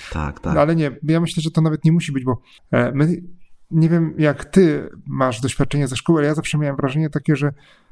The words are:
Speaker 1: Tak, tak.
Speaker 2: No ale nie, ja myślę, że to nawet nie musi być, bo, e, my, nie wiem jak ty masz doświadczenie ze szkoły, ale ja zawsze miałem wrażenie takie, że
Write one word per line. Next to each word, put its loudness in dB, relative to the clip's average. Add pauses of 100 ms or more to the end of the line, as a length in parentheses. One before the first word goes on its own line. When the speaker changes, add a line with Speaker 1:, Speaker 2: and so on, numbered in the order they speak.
(120)
Speaker 1:
Tak, -6
tak. -2
Speaker 2:
No 4
ale 2
nie, 0 (120)
ja 2
myślę, -4
że -4
to 0
nawet 0
nie 6
musi 0
być, -4
bo, -2 (300)
e, 0
my, 0 (480)
nie 2
wiem 0
jak 0
ty 2 (160)
masz -2
doświadczenie -2
ze -6
szkoły, 2
ale 2
ja 0
zawsze -4
miałem -2
wrażenie -2
takie, 0
że 0 (400)